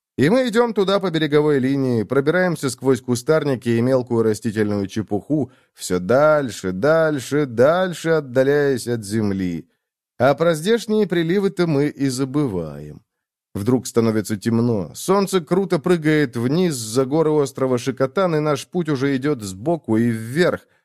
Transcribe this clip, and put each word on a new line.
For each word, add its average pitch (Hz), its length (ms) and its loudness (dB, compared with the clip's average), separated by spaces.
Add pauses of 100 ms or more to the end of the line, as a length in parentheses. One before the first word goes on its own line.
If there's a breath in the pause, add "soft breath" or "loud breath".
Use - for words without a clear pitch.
(180)
И 135 100 4
мы 254 200 2
идём 233 260 0
туда 196 240 0
по 185 120 -2
береговой 151 500 2
линии, 127 420 0
пробираемся 156 680 0
сквозь 127 320 0
кустарники 131 680 0
и 117 120 2
мелкую 120 440 0
растительную 104 640 -2
чепуху, 110 640 -4 (200 soft breath)
всё - 280 -4
дальше, 127 720 2
дальше, 147 760 0
дальше 160 640 2
отдаляясь 139 760 2
от 117 160 -4
земли. 98 640 -2 (480)
А 131 180 4
про 165 200 0
здешние 214 540 0
приливы-то 175 580 0
мы 147 220 2
и 139 200 -2
забываем. 95 920 -4 (500)
Вдруг 123 360 0
становится 110 480 0
темно. 113 580 0
Солнце 190 460 0
круто 175 400 0
прыгает 151 560 2
вниз 151 380 0
за 117 300 0
горы 156 260 2
острова 131 480 0
Шикотан, 135 580 -2
и - 20 2
наш 151 300 -2
путь 175 200 -4
уже 139 280 0
идёт 131 260 -2
сбоку 107 540 -2
и 117 140 2
вверх, 120 580 -2 (160)